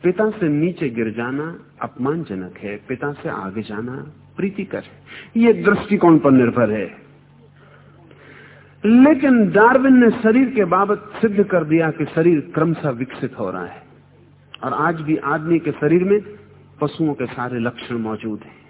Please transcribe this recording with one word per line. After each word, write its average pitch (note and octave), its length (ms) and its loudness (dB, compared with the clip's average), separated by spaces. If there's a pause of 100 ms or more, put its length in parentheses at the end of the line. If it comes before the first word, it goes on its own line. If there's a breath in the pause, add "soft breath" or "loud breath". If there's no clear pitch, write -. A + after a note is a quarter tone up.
पिता F#3 280 0
से G#3 200 -4
नीचे D#3+ 400 -2
गिर A2+ 220 -4
जाना B2 320 -6 (380)
अपमानजनक A#2+ 760 -8
है, G2+ 200 -10
पिता C#3 340 -10
से - 160 -12
आगे G2 360 -10
जाना A2 280 -12 (440)
प्रीतिकर F#3+ 420 -8
है। - 640 -8
ये A#3 120 6
दृष्टिकोण F3 640 4
पर C#3+ 140 2
निर्भर A#2+ 380 4
है। G#2 160 -4 (2000 loud breath)
लेकिन B3+ 640 6
डार्विन B3 540 6
ने A3+ 60 6
शरीर A#3 400 2
के G#3+ 140 0
बाबत G3 460 -2 (100)
सिद्ध G3+ 240 0
कर E3+ 200 -2
दिया D#3+ 260 0
कि D3+ 140 -6
शरीर D#3+ 500 0
क्रमशः D#3 360 -2
विकसित B2+ 480 -10
हो G2 120 -6
रहा F2+ 140 -10
है, - 180 -18 (840)
और B2+ 80 -6
आज D#3+ 280 -2
भी D#3 160 -2
आदमी D#3 420 -2
के D3 140 -4
शरीर D#3+ 320 0
में G3+ 160 2 (600)
पशुओं D3+ 340 -4
के C3 120 -8
सारे B2 320 -8
लक्षण A#2+ 360 -8
मौजूद A2 460 -8
हैं। - 160 -20 (140)